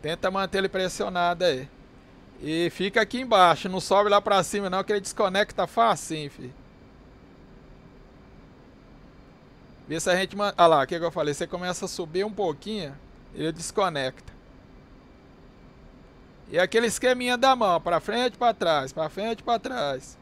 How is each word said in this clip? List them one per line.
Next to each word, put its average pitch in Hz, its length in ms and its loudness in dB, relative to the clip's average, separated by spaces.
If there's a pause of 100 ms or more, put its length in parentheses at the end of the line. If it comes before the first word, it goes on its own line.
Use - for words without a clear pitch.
Tenta 170 280 -4
manter 196 280 -4
ele 190 100 0
pressionado 180 760 -2
aí. 139 240 0 (720)
E 160 300 -2
fica 196 300 0
aqui 240 200 -2
embaixo, 190 480 6
não 185 120 -4
sobe 202 300 4
lá 202 100 8
pra 202 220 2
cima 202 260 -4
não, 190 160 -2
que - 80 -4
ele 208 80 0
desconecta 196 680 -2
facinho, 160 640 0
fi. 127 220 -16 (3250)
Vê 156 100 -6
se 180 120 -2
a 180 60 4
gente 190 200 -4
man-, 202 200 -2
ah 175 100 8
lá, 156 160 6
o 127 40 0
que 170 120 -6
que 165 60 -4
eu 165 60 -2
falei? 151 220 -2
Você 160 140 -6
começa 180 400 -8
a - 20 -8
subir 180 360 -6
um 214 80 -6
pouquinho, 185 600 -6 (400)
ele 160 180 -4
desconecta. 160 800 -4 (2250)
E 156 80 0
aquele 220 280 2
esqueminha 247 520 0
da 262 180 4
mão, 185 240 2
pra 170 200 0
frente, 240 360 -2
pra 233 160 2
trás, 151 400 0
pra 156 160 -4
frente, 220 340 -6
pra 233 160 -2
trás. 143 640 -6